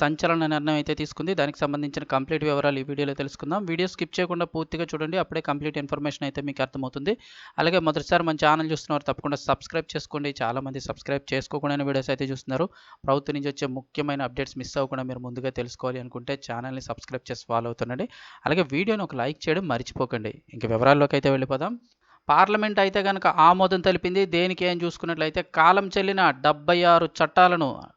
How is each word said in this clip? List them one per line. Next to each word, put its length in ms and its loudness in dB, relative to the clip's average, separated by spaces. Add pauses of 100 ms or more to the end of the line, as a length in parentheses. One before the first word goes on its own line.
సంచలన 460 0
నిర్ణయం 340 0
అయితే 200 -4
తీసుకుంది. 400 -6
దానికి 220 -2
సంబంధించిన 420 -4 (100)
కంప్లీట్ 340 0
వివరాలు 320 2
ఈ 80 -6
వీడియోలో 320 -2
తెలుసుకుందాం. 400 -4 (100)
వీడియో 220 0
స్కిప్ 260 -8
చేయకుండా 360 -2
పూర్తిగా 360 -4
చూడండి, 320 -4
అప్పుడే 180 -4
కంప్లీట్ 420 -4
ఇన్ఫర్మేషన్ 460 -6
అయితే 200 -8
మీకు 160 -4
అర్థమవుతుంది. 480 -6 (460)
అలాగే 300 2
మొదటిసారి 400 2
మన 160 0
ఛానల్ 280 4
చూస్తున్న 240 -4
వారు 140 -4
తప్పకుండా 280 -4 (100)
సబ్స్క్రైబ్ 480 -2
చేసుకోండి. 460 -6
చాలామంది 460 -4
సబ్స్క్రైబ్ 440 -6
చేసుకోకుండానే 580 -2
వీడియోస్ 240 -2
అయితే 180 -4
చూస్తున్నారు. 360 -4 (380)
ప్రభుత్వం 320 0
నుంచి 140 -4
వచ్చే 160 -4 (100)
ముఖ్యమైన 500 -4
అప్‌డేట్స్ 340 -8
మిస్ 160 -8
అవ్వకుండా 320 -4
మీరు 180 -10
ముందుగా 320 -6
తెలుసుకోవాలి 440 -6
అనుకుంటే 300 -8 (140)
ఛానల్ని 420 -8
సబ్స్క్రైబ్ 400 -6
చేసి 220 -8
ఫాలో 200 0
అవుతుండండి. 360 -4 (380)
అలాగే 180 2 (120)
వీడియోని 320 0
ఒక 160 -8
లైక్ 220 -6
చేయడం 280 0
మర్చిపోకండి. 600 -6 (220)
ఇంక 180 -6
వివరాల్లోకి 440 4
అయితే 180 2
వెళ్ళిపోదాం. 380 -2 (540)
పార్లమెంట్ 540 4
అయితే 260 2
గనక 180 0 (220)
ఆమోదం 320 6
తెలిపింది. 420 2 (140)
దేనికి 340 0
అని 140 -2
చూసుకున్నట్లయితే, 560 -4 (180)
కాలం 280 8 (100)
చెల్లిన 260 2 (240)
డెబ్బై 300 4 (160)
ఆరు 140 6 (120)
చట్టాలను 500 4 (280)